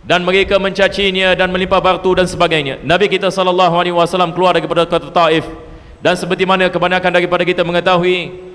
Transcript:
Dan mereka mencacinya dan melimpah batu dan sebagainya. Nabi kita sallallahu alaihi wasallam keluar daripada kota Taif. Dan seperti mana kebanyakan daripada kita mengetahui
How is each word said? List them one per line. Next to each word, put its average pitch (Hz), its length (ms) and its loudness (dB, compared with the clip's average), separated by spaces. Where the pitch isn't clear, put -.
Dan 175 240 0
mereka 190 320 2
mencacinya 190 800 0
dan 180 160 0
melimpah 185 240 0
batu 180 400 2
dan 180 80 2
sebagainya. 160 560 -2
Nabi 180 240 2
kita 190 240 -2
sallallahu 180 480 2
alaihi 175 160 0
wasallam 170 400 0
keluar 175 240 2
daripada 165 320 0
kota 165 240 -4
Taif. 165 320 2
Dan 175 160 0
seperti 180 320 -4
mana 185 160 2
kebanyakan 180 480 0
daripada 175 320 0
kita 180 160 -2
mengetahui 175 720 0